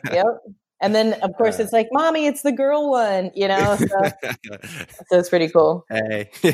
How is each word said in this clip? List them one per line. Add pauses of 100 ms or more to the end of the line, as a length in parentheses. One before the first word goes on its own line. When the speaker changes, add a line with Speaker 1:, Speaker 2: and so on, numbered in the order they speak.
Speaker 1:
<laughs>
Speaker 2:
yep. (560)
And
then,
of
course,
Speaker 1:
Uh,
Speaker 2:
it's
like,
"Mommy,
it's
the
girl
one,"
you
know?
So,
Speaker 1:
<laughs> (520)
Speaker 2:
so
it's
pretty
cool.
Speaker 1:
Hey.
<laughs> (100)